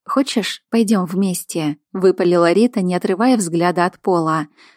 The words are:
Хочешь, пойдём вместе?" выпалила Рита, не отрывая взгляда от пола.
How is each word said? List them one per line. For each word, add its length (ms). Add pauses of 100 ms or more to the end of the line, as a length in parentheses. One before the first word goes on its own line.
Хочешь, 640
пойдём 340
вместе?" 720 (160)
выпалила 600
Рита, 280
не 140
отрывая 420
взгляда 480
от 160
пола. 480 (280)